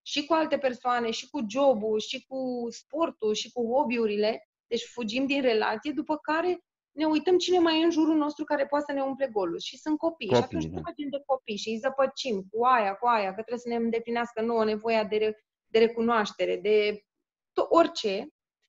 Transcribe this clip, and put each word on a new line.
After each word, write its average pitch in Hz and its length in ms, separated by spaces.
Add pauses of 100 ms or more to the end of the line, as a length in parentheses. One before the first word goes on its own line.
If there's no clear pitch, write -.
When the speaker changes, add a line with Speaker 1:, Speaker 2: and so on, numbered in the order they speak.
Speaker 1:
și 285 200
cu 339 60
alte 311 260
persoane, 247 520
și 226 200
cu 294 100 (100)
jobul, 220 480
și 247 280
cu 254 420
sportul, 226 680
și 220 180
cu 233 220
hobby-urile. 226 720 (180)
Deci 233 260
fugim 240 340
din 277 160
relație, 220 500
după 302 240
care 339 420 (380)
ne 294 80
uităm 311 340
cine 349 200
mai 330 220
e 330 40
în 339 60
jurul 311 260
nostru 302 280
care 285 220
poate 294 220
să 285 40
ne 277 100
umple 269 300
golul. 180 260
Și - 180
sunt 302 220
copii. 330 280
Și 185 60
Speaker 2:
Copii, - 240
Speaker 1:
atunci - 160
Speaker 2:
da. - 80
Speaker 1:
tragem 330 300
de 226 160
copii 262 300
și 202 120
îi 226 100
zăpăcim 262 720
cu 226 140
aia, 226 300
cu 240 120
aia, 214 280
că 214 80
trebuie 233 160
să 240 100
ne 233 60
îndeplinească 233 680
nouă 226 220
nevoia 214 400
de 208 120
re-, 214 280 (220)
de - 120
recunoaștere, 226 760
de 208 460 (500)
to-, - 160
orice. 294 600 (400)